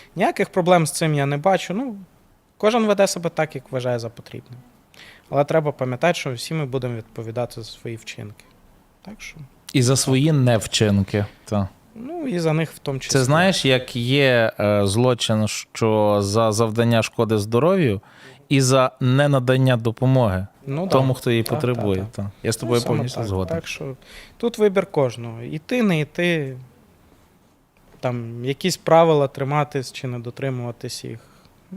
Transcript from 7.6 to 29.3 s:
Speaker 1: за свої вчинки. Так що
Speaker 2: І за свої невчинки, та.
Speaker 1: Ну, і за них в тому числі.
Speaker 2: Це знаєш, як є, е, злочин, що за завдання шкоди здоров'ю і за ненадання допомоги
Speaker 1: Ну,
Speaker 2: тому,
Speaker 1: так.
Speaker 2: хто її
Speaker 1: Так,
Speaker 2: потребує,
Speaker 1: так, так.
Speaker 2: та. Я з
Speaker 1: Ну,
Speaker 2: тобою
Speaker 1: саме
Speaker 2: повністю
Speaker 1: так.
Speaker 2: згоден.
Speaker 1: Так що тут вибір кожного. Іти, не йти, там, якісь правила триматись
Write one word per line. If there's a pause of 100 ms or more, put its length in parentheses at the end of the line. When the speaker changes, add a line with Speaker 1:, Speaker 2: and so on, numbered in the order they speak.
Speaker 1:
за
свої
вчинки. (560)
Так
що (360)
Speaker 2:
І
за
свої
невчинки, (200)
та. (260)
Speaker 1:
Ну,
і
за
них
в
тому
числі.
Speaker 2:
Це
знаєш,
як
є,
е,
злочин,
що
за
завдання
шкоди
здоров'ю (480)
і
за
ненадання
допомоги (200)
Speaker 1:
Ну,
Speaker 2:
тому,
Speaker 1:
так.
Speaker 2:
хто
її
Speaker 1:
Так,
Speaker 2:
потребує,
Speaker 1:
так,
так.
Speaker 2:
та. (120)
Я
з
Speaker 1:
Ну,
Speaker 2:
тобою
Speaker 1:
саме
Speaker 2:
повністю
Speaker 1:
так.
Speaker 2:
згоден.
Speaker 1:
Так
що (420)
тут
вибір
кожного.
Іти,
не
йти, (1400)
там,
якісь
правила
триматись